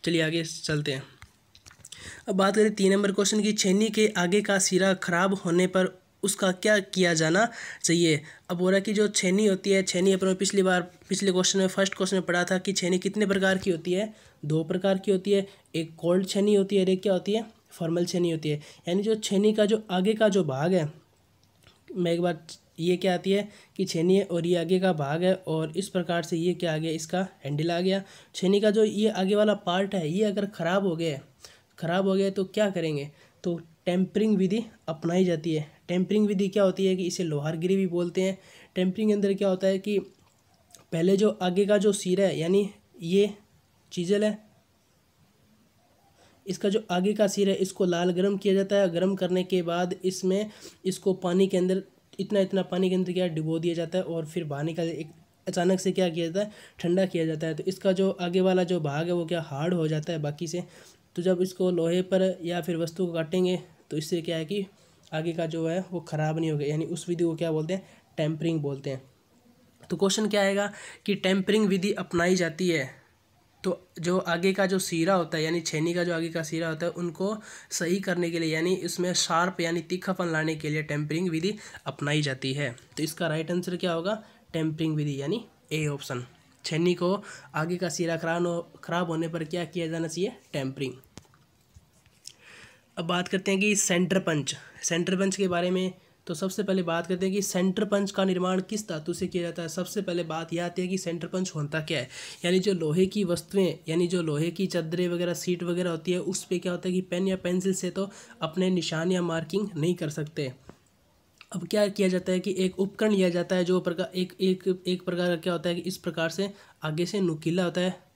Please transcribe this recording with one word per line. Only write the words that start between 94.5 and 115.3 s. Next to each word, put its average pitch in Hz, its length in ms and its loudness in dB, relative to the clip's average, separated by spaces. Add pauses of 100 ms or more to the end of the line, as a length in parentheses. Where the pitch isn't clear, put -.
सेंटर 175 320 0
पंच 190 200 0
के 196 120 0
बारे 180 240 0
में। 185 220 -2 (340)
तो 180 60 -6
सबसे 190 300 -4
पहले 190 200 0
बात 170 240 -2
करते 185 180 -2
हैं 190 100 0
कि 202 60 0
सेंटर 190 440 0
पंच 202 260 0
का 196 140 0
निर्माण 185 360 0
किस 214 280 -8
धातु 160 240 -6
से 180 140 -4
किया 175 160 -4
जाता 170 180 -6
है। 165 80 -6
सबसे 180 320 -4
पहले 180 240 -2
बात 160 280 -6
यह 170 120 -2
आती 175 160 -4
है 180 60 -2
कि 185 100 -2
सेंटर 170 300 -6
पंच 185 240 -4
होता 151 300 -4
क्या 156 180 -2
है, 123 100 -6 (360)
यानी 180 140 4
जो 196 140 2
लोहे 165 340 2
की 202 160 -2
वस्तुएं, 175 500 0 (140)
यानी 170 200 2
जो 180 140 0
लोहे 160 300 0
की 185 160 -2
चादरें 175 420 -2
वगैरह, 175 260 -2
सीट 175 280 -2
वगैरह 175 260 -2
होती 165 220 -4
है, 180 100 0
उस 190 220 -4
पे 180 160 -4
क्या 180 120 -4
होता 180 180 -4
है 185 40 0
कि 185 100 2
पेन 185 240 -2
या 190 100 2
पेंसिल 185 380 0
से 185 160 -4
तो 196 180 -4 (320)
अपने 185 300 0
निशान 165 400 -2
या 180 120 2
मार्किंग 165 520 -2
नहीं 160 200 0
कर 165 160 -4
सकते। 151 400 -6 (1000)
अब 175 160 -8
क्या 208 220 2
किया 196 200 0
जाता 185 220 -2
है 185 80 2
कि 185 200 -4
एक 185 200 0
उपकरण 202 320 0
लिया 185 200 4
जाता 175 240 -2
है, 180 100 2
जो 180 160 2
प्रकार, 180 340 -4
एक, 185 260 -4
एक, 185 460 0
एक 180 160 -2
प्रकार 175 240 -2
का 175 100 2